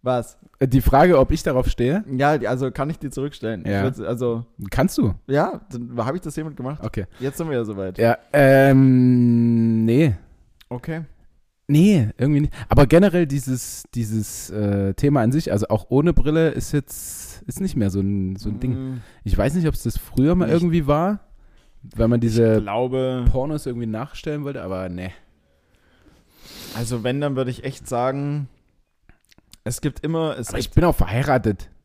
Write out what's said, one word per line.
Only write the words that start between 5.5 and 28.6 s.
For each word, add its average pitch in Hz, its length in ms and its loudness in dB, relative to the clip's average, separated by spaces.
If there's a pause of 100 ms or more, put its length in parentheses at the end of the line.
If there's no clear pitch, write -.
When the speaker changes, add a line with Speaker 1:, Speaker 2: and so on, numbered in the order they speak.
Speaker 1:
dann 120 280 -12
hab 120 160 -4
ich 185 80 -8
das 151 120 -10
hiermit 156 220 -10
gemacht. 135 260 -10
Speaker 2:
Okay. 107 240 -8 (140)
Speaker 1:
Jetzt 131 160 -6
sind 165 120 -6
wir 139 100 -2
ja 117 60 -2
soweit. 95 340 -8
Speaker 2:
Ja, 113 180 4 (160)
ähm, 127 1500 6
nee. 123 300 4 (560)
Speaker 1:
Okay. 160 320 -10 (680)
Speaker 2:
Nee, 151 480 4
irgendwie 143 240 0
nicht. 147 120 -2 (160)
Aber - 180 8
generell 175 400 4
dieses, 131 580 -6 (100)
dieses, 110 560 -6
äh, 101 440 -2
Thema 143 260 2
an 113 120 2
sich, 156 200 -2
also 104 160 0
auch - 220 -2
ohne 151 240 2
Brille, 160 340 4
ist - 240 -6
jetzt, - 680 -8
ist - 180 -12
nicht 190 160 -4
mehr 101 140 0
so 98 100 -2
ein, 95 360 -2
so 98 120 -10
ein 117 100 -8
Ding. 127 140 -4 (220)
Speaker 1:
Mm. 120 80 -12 (200)
Speaker 2:
Ich 101 160 0
weiß 131 160 0
nicht, 170 140 0
ob's - 160 -4
das 113 140 -4
früher 147 360 0
mal 180 120 2
Speaker 1:
Nicht. 156 80 2
Speaker 2:
irgendwie 170 340 0
war, 175 320 0 (760)
weil 113 140 0
man 120 120 2
diese 113 360 4
Speaker 1:
Ich 104 60 0
glaube 127 680 -4
Speaker 2:
Pornos 139 360 -2
irgendwie 120 200 -6
nachstellen 147 580 -8
wollte, 139 180 -10
aber 92 260 -8
nee. 90 240 -10 (1600)
Speaker 1:
Also 117 280 -6
wenn, 131 160 -2
dann 143 160 -2
würde 127 160 -2
ich 117 120 -12
echt 131 220 -10
sagen, 139 640 -4 (1120)